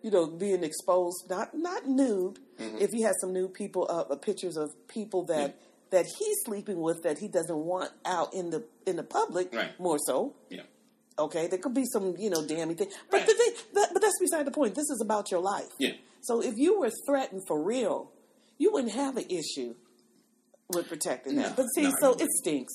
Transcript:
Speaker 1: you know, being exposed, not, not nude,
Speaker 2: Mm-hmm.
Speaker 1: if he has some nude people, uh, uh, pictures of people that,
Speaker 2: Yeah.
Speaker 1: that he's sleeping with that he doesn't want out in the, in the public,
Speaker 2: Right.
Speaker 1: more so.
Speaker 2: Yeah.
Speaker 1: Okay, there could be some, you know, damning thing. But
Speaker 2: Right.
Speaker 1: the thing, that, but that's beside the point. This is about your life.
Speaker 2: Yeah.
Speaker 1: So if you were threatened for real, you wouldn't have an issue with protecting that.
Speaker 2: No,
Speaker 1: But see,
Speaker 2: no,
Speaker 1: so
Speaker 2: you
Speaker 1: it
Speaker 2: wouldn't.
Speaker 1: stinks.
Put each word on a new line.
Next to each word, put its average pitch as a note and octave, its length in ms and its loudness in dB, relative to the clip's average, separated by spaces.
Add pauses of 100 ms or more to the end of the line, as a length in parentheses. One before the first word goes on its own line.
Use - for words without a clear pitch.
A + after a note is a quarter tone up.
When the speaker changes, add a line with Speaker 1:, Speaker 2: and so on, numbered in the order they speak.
Speaker 1:
you A3 80 -6
know, F3 160 6
being F3 380 0
exposed, F3 640 0
not, F#3+ 260 -4
not F4 300 -4
nude, A3+ 540 2 (180)
Speaker 2:
Mm-hmm. A3 200 -8
Speaker 1:
if G3+ 120 2
he A3+ 120 -2
has G3 180 2
some F#3 120 -4
nude F#3 220 -2
people, F#3 340 -2
uh, E3 240 -2
uh, C#3 40 -2
pictures F3+ 400 -4
of D#3+ 140 -4 (180)
people G3 380 -4
that, E3 120 0 (120)
Speaker 2:
Yeah. - 20 -18 (380)
Speaker 1:
that E3+ 160 4 (120)
he's G#4+ 260 -2
sleeping G3+ 360 -6
with E3 240 0
that E3 140 0
he G#3 100 -8
doesn't E3 280 0
want F3 360 -4 (120)
out F3 300 -2
in F3 160 -4
the, D#3 140 -4 (200)
in F3+ 120 0
the D3+ 80 -6
public, F#3 500 0
Speaker 2:
Right. - 240 -4
Speaker 1:
more E3+ 220 2
so. D#3 340 0 (160)
Speaker 2:
Yeah. - 120 -12 (580)
Speaker 1:
Okay, D#3 260 0
there F#3 140 -2
could B3 140 -2
be C4 100 2
some, F#3+ 340 -2
you G#3 120 -2
know, D#3+ 140 2
damning D#3+ 320 -2
thing. - 140 -2 (220)
But G4 60 6
Speaker 2:
Right. - 100 4
Speaker 1:
the G#4+ 60 10
thing, A4 180 6 (220)
that, G4+ 180 4
but F4 100 4
that's G#4 160 4
beside D#4+ 260 2
the C#4 60 -2
point. B3 240 2
This D4 160 -2
is A#3 100 -4
about G#3 300 0
your F3+ 100 2
life. F#3+ 380 -2
Speaker 2:
Yeah. C3+ 140 0 (300)
Speaker 1:
So A#3 200 0
if A#3 140 -2
you F4+ 240 4
were A#3 100 2 (160)
threatened C4 400 0
for D3+ 160 0
real, G3 480 0 (480)
you F#4+ 140 6
wouldn't B3 220 0
have C4+ 220 -2
an F#3 140 -4
issue C3+ 460 -4 (960)
with E3+ 180 -2
protecting D3 480 -4
that. G2 140 0
Speaker 2:
No, - 60 -8
Speaker 1:
But C4 180 2
see, E4 80 2
Speaker 2:
no, C#4 80 4 (100)
Speaker 1:
so C#4+ 80 6
Speaker 2:
you B3 40 8
Speaker 1:
it - 40 4
Speaker 2:
wouldn't. D#4 160 0
Speaker 1:
stinks. D3 420 -2